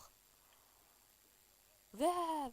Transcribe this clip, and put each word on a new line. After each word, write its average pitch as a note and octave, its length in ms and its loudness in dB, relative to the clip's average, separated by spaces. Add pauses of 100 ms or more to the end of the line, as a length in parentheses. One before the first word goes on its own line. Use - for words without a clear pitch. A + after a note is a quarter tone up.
(1900)
Ve, B3+ 140 2 (440)